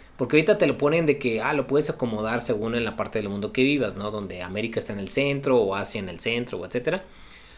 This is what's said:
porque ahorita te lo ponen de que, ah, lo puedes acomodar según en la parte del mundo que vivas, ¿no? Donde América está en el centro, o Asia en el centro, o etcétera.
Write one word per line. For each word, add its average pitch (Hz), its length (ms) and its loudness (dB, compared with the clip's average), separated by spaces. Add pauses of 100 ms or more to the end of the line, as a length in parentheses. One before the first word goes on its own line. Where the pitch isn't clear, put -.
(160)
porque 127 200 2
ahorita 202 220 6
te 185 80 6
lo 131 120 0
ponen 156 280 2
de 143 120 4
que, 110 240 -2
ah, 135 120 0
lo 135 120 0
puedes 147 240 2
acomodar 113 520 -2
según 113 320 -2
en 117 100 0
la 107 120 -4
parte 107 240 -2
del 104 100 -4
mundo 101 220 -4
que 131 120 2
vivas, 131 320 2
¿no? 101 160 -4
Donde 98 300 -8
América 107 380 -4
está - 140 -8
en 101 60 -6
el 95 100 -6
centro, 139 480 2
o 98 180 4
Asia 104 240 -4
en 95 80 -6
el 87 120 -12
centro, 117 380 -2
o 87 80 -8
etcétera. 160 380 -2 (540)